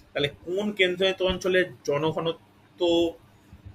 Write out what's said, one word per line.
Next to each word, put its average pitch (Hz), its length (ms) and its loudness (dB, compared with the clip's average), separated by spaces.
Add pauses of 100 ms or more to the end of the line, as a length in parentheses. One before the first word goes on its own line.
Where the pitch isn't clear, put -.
(120)
তাহলে 143 160 -2
কোন 196 440 -4
কেন্দ্রশাসিত 185 500 0
অঞ্চলের 185 420 2 (200)
জনঘনত্ব, 165 1300 -2 (600)